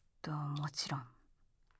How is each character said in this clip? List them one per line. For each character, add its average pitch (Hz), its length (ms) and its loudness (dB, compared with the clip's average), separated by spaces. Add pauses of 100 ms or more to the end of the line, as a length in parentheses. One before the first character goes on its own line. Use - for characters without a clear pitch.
(220)
と、 165 100 -2
も 147 380 2
ち - 180 -2
ろ 143 100 2
ん、 127 60 -2 (760)